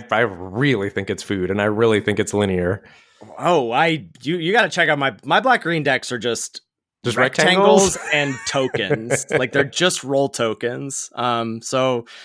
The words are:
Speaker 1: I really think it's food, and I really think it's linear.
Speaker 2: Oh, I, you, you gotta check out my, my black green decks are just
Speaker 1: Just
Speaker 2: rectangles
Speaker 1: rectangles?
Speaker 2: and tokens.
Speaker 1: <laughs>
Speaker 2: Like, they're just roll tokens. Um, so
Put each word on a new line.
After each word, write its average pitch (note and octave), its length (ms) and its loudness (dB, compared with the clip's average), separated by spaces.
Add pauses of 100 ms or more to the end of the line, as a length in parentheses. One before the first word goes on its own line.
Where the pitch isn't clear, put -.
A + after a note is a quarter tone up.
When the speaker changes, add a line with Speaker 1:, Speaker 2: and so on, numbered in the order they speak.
(120)
Speaker 1:
I A2 80 4
really G2+ 720 0
think G2 200 -4
it's F#2 120 -4
food, F#2 280 -2
and G2+ 100 0
I G2+ 60 2
really G#2+ 340 2
think G2+ 200 0
it's G2+ 140 -4
linear. F#2+ 500 0 (540)
Speaker 2:
Oh, D3 340 2
I, D3+ 340 0 (160)
you, E3 140 -2
you E3+ 160 -2
gotta G#3+ 160 2
check E3 200 0
out D3 100 2
my, C3+ 160 0 (100)
my E3+ 160 2
black A#3 220 2
green E3 200 -2
decks C3+ 300 0
are B2 60 -6
just - 420 -4 (440)
Speaker 1:
Just A#2 120 -2
Speaker 2:
rectangles F#3 800 4
Speaker 1:
rectangles? - 20 -10 (160)
Speaker 2:
and C#3+ 200 0 (120)
tokens. A#2+ 800 -2
Speaker 1:
<laughs> D3+ 100 0
Speaker 2:
Like, B2+ 140 -2
they're C#3 120 2
just F3 400 -2
roll C#3 240 0
tokens. A#2+ 840 -4
Um, A#2 480 -2
so B2+ 420 0 (200)